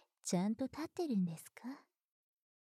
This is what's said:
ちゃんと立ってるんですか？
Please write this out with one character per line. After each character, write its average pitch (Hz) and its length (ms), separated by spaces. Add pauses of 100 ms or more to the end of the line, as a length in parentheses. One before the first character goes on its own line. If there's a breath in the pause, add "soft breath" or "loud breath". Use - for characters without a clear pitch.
(240 loud breath)
ち - 120
ゃ 185 120
ん 226 80
と 269 80
立 269 180
っ 339 60
て 349 180
る 254 100
ん 185 80
で 165 120
す - 160
か？ - 340 (920)